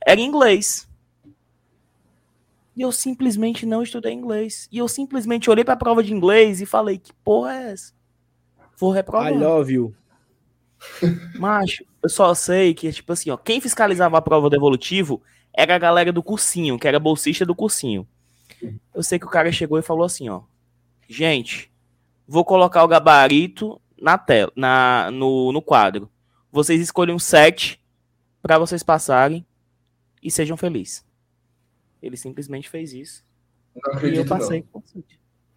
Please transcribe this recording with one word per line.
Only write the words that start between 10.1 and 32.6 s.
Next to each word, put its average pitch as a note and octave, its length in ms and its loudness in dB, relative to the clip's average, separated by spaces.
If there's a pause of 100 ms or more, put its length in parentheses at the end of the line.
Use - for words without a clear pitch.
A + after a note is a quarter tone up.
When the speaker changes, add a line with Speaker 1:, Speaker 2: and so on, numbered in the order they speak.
Speaker 1:
Macho, G3 460 -4 (180)
eu - 60 0
só F3+ 260 2
sei F3+ 380 0
que, D#3+ 180 -6
tipo - 220 -10
assim, E3+ 180 -8
ó, B2 60 -4
quem A#3 240 -4
fiscalizava F#3 560 0
a D#3+ 60 4
prova D#3 260 2
do D3 80 2
Evolutivo C#3+ 640 0 (300)
era E3 220 4
a F3+ 40 4
galera E3+ 340 2
do F3 100 -2
cursinho, E3+ 560 -4
que D3 100 -2
era C#3+ 100 2
bolsista D3+ 460 -2
do F3 100 -2
cursinho. B2+ 540 -6 (880)
Eu E3+ 80 -6
sei F3 160 -4
que - 80 -16
o - 40 -14
cara E3+ 220 0
chegou D#3 260 -2
e D#3+ 40 -4
falou E3 220 -2
assim, D#3+ 260 -6
ó, F#2 120 -10 (680)
"Gente, C#3 600 -4 (560)
vou D#3+ 180 0
colocar F3+ 400 4
o E3+ 40 4
gabarito D#3 920 4 (200)
na E3 160 2
tela, A2+ 400 0
na, B2+ 540 2
no, C3 420 -2
no D3+ 80 -4
quadro. G#2 500 2 (400)
Vocês D#3 300 0
escolhem E3+ 340 -2
um F3 40 -4
sete - 640 4 (580)
pra D#3+ 180 2
vocês E3+ 240 -4
passarem D#3 640 0 (800)
e - 80 -10
sejam D#3+ 260 -4
felizes." D#3 480 -8 (1000)
Ele B2 140 -14
simplesmente C3+ 540 -14